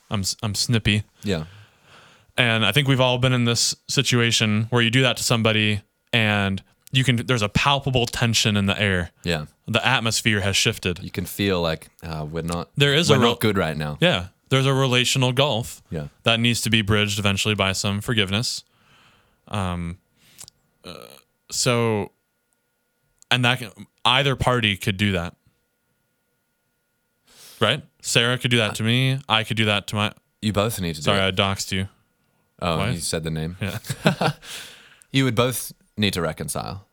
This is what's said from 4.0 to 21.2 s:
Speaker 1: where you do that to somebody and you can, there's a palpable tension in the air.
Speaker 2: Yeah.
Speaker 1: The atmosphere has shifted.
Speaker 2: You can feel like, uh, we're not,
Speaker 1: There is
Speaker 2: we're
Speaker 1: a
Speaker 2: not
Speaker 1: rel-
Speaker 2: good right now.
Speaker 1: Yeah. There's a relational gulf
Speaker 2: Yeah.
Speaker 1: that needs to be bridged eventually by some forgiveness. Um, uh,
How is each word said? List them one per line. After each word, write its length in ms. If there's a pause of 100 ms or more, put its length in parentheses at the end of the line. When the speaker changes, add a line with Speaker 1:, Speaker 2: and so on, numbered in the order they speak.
Speaker 1:
where 140
you 80
do 100
that 160
to 60
somebody 580 (320)
and 480 (320)
you 120
can, 100 (100)
there's 160
a 80
palpable 560
tension 520
in 80
the 140
air. 320 (120)
Speaker 2:
Yeah. 220 (200)
Speaker 1:
The 200
atmosphere 560
has 160
shifted. 440
Speaker 2:
You 80
can 160
feel 360
like, 280 (140)
uh, 260
we're 140
not, 320
Speaker 1:
There 180
is 160
Speaker 2:
we're 60
Speaker 1:
a 40
Speaker 2:
not 60
Speaker 1:
rel- 100
Speaker 2:
good 220
right 200
now. 240
Speaker 1:
Yeah. 260 (220)
There's 160
a 80
relational 580
gulf 580
Speaker 2:
Yeah. 180 (160)
Speaker 1:
that 180
needs 200
to 80
be 120
bridged 360
eventually 380
by 160
some 300
forgiveness. 640 (840)
Um, 520 (840)
uh, 100 (560)